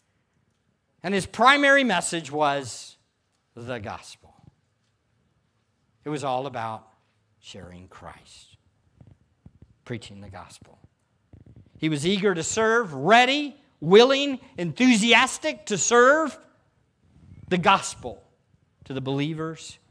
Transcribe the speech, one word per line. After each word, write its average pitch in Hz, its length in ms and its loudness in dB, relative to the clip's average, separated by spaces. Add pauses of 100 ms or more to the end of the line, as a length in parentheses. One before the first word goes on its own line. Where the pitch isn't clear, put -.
(1040)
And 185 100 -6
his 196 140 -4
primary 277 560 4
message 175 480 -4
was 143 680 -4 (600)
the 120 220 -12
gospel. - 540 -16 (1700)
It 143 40 -12
was 147 140 -8
all 131 240 -4
about 113 420 -12 (520)
sharing 90 480 -20
Christ, - 680 -20 (1300)
preaching 110 360 -14
the 101 100 -20
gospel. - 480 -20 (1000)
He 156 100 -2
was 147 180 -4
eager 196 260 0
to 160 120 -6
serve, 220 500 -2
ready, 247 640 2 (240)
willing, 262 580 4 (180)
enthusiastic 233 1080 2
to 202 120 -4
serve. 262 600 2 (1080)
The 185 100 0
gospel 170 640 -2 (640)
to - 80 -12
the 131 80 -8
believers 151 800 -8 (120)